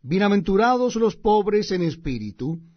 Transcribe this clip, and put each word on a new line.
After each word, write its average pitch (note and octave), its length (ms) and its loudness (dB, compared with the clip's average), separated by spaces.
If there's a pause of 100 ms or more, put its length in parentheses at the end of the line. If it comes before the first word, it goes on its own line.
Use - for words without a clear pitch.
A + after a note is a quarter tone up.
Bienaventurados G3+ 920 2
los A3+ 220 0
pobres G#3 540 0
en F#3 120 -2
espíritu, C3+ 760 -6 (180)